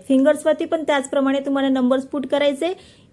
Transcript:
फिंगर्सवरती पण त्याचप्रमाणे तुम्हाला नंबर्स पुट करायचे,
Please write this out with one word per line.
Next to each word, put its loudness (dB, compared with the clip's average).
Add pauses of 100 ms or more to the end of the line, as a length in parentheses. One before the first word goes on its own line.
फिंगर्सवरती 2
पण -4
त्याचप्रमाणे 0
तुम्हाला -2
नंबर्स 2
पुट -6
करायचे, 0 (400)